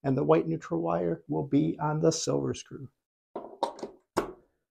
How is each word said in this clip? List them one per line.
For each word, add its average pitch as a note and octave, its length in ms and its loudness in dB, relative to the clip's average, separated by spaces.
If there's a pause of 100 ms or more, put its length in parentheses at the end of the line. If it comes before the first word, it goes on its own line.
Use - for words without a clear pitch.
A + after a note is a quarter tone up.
and C3+ 120 2
the D3 80 2
white D#3+ 220 6
neutral D#3+ 340 -2
wire E3+ 480 0
will D3 180 -2
be D3+ 340 2
on D3+ 200 0
the D#3+ 120 6
silver C#3 420 -2
screw. - 340 -12 (1800)